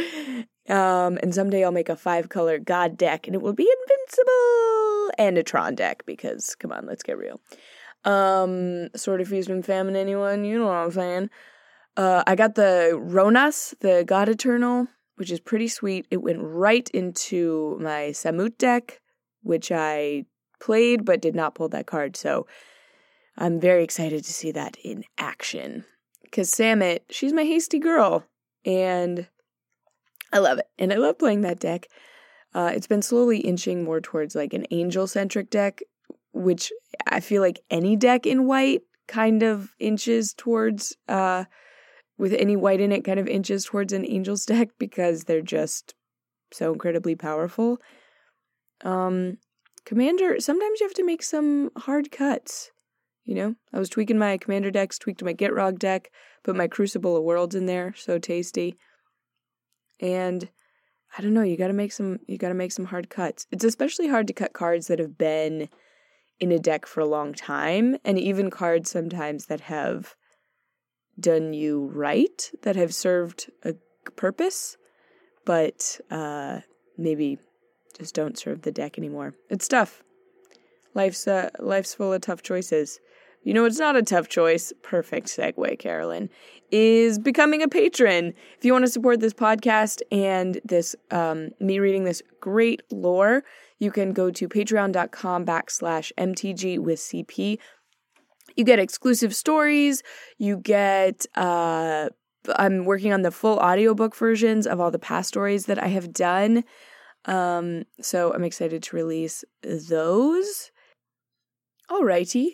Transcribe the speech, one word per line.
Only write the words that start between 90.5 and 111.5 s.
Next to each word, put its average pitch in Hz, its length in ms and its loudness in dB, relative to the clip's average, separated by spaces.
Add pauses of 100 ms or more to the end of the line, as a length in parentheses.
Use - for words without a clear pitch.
this, 170 300 0 (160)
um, 160 400 -2 (100)
me 196 180 0
reading 196 260 2
this 180 180 -2 (180)
great 226 500 2
lore, 196 540 2 (340)
you 208 120 0
can 196 220 -2
go 185 180 2
to 175 180 -6
patreon 208 440 0
dot 175 180 0
com 180 340 -4
backslash 165 720 -4
M 185 200 -2
T 196 180 -6
G 180 240 -4
with 160 220 -2
C - 240 -8
P. 208 340 -4 (960)
You 233 100 2
get 233 140 8
exclusive 220 560 2
stories. 294 680 2 (340)
You 202 200 -2
get, 196 760 2
uh, 165 760 0 (440)
I'm 190 300 2
working 196 280 2
on 196 100 2
the 175 100 2
full 214 260 2
audiobook 214 560 4
versions 220 540 2
of 175 120 -2
all 170 120 2
the 170 80 -2
past 180 280 -4
stories 202 380 -2
that 196 160 -2
I 185 60 -2
have 180 240 -4
done. 196 500 2 (640)
Um, 175 600 -2 (160)
so 175 320 0
I'm 175 120 -2
excited 165 400 -4
to - 120 -10
release 160 480 -4 (180)
those. 180 1080 0 (1200)